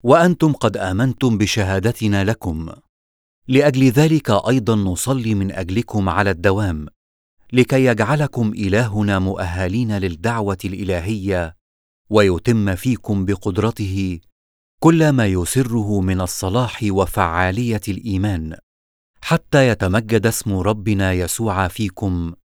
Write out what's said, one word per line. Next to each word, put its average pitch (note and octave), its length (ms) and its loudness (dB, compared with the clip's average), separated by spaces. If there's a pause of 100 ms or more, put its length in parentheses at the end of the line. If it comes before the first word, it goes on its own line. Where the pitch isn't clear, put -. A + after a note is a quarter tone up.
وأنتم D#3+ 500 4
قد G#2+ 240 0
آمنتم A2 600 0
بشهادتنا G2 840 2
لكم، E2 480 -4 (760)
لأجل C3+ 400 4
ذلك D3+ 420 4
أيضا A2+ 440 2
نصلي A2 600 -2
من F#2+ 180 -2
أجلكم F#2+ 560 -2
على G2 220 0
الدوام، F2 560 0 (640)
لكي B2+ 320 4
يجعلكم A#2+ 680 0
إلهنا G#2 680 0
مؤهلين F#2+ 800 -2
للدعوة F#2+ 680 -4
الإلهية، F#2 920 -4 (540)
ويتم G2+ 640 2
فيكم G#2 500 -2
بقدرته F#2+ 960 -4 (600)
كل D#3+ 280 4
ما B2 180 2
يسره G#2 760 0
من F#2 200 0
الصلاح G2+ 640 -4
وفعالية F#2+ 1040 0
الإيمان، F#2 680 -4 (680)
حتى C#3+ 460 2
يتمجد G#2+ 580 0
اسم G#2 280 -2
ربنا G2 580 0
يسوع F#2 560 -2
فيكم F2+ 640 -4 (140)